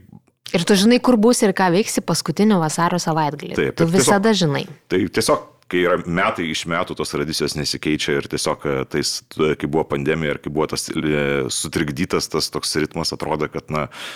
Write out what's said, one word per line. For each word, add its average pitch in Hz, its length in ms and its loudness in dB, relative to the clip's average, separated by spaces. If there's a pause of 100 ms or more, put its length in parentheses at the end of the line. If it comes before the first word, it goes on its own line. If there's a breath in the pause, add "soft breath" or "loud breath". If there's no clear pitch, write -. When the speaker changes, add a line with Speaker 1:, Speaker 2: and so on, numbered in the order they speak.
(520)
Speaker 1:
Ir 175 160 0
tu 214 80 6
žinai, 226 240 6
kur 254 160 4
būsi 226 300 4
ir 185 100 2
ką 185 160 4
veiksi 208 320 0
paskutinį 185 560 2
vasario 170 400 0
savaitgalį. 151 560 -2
Speaker 2:
Taip, - 160 0
Speaker 1:
Tu 165 140 2
Speaker 2:
ir - 20 0
tiesiog 165 60 0
Speaker 1:
visada 202 420 4
žinai. 147 300 0 (260)
Speaker 2:
Tai - 60 4 (180)
tiesiog, - 300 2 (260)
kai 90 140 2
yra 87 180 4
metai 90 480 -2
iš 78 160 -6
metų, 85 300 -4
tos - 160 -6
tradicijos 76 420 -2
nesikeičia 73 600 -2
ir 67 100 -6
tiesiog, 76 400 -4
e, 71 60 0 (180)
tais, 73 220 -2 (240)
e, 78 180 2
kai 76 160 -6
buvo 76 160 0
pandemija 73 480 -2
ir - 80 -14
kai 76 80 -8
buvo 76 160 0
tas, - 240 -6
e, 73 320 0 (240)
sutrikdytas 78 800 -2
tas - 240 -4
toks - 240 -4
ritmas, 80 400 -4
atrodo, 76 320 -4
kad, - 240 -8
na, 76 140 -2 (300 loud breath)